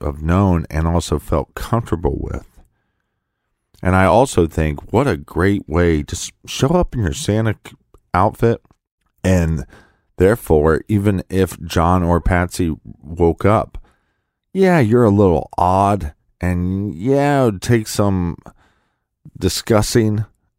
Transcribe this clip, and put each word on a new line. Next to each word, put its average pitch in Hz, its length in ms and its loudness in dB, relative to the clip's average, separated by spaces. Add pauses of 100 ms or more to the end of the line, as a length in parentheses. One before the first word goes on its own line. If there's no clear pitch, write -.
have 73 200 -6
known 87 480 2
and 78 160 -2
also 85 340 -2
felt - 360 -4
comfortable 85 640 -4
with. - 260 -10 (1400)
And 92 140 0
I 92 100 4
also 95 400 2
think, 78 460 -4
what 127 160 0
a 95 80 -2
great 87 520 -2
way 82 360 0
to - 120 -12
s-, - 160 -12 (140)
show - 240 -2
up 175 260 -2
in 123 60 -4
your 76 120 -2
Santa 107 420 -2 (100)
c-, - 100 -20 (380)
outfit, 110 480 0 (640)
and 82 420 0 (520)
therefore, 80 720 2
even 101 400 0
if 92 320 -2
John 87 420 0
or 85 160 2
Patsy 87 640 -2
woke 82 640 -2
up, 104 320 0 (720)
yeah, 185 280 4
you're 120 260 4
a 107 40 6
little 98 480 2
odd, 92 560 0 (260)
and 90 540 -4
yeah, 139 480 0
it 127 40 4
would 101 160 -2
take 117 260 0
some 95 500 -2 (1000)
discussing, 107 880 0 (340)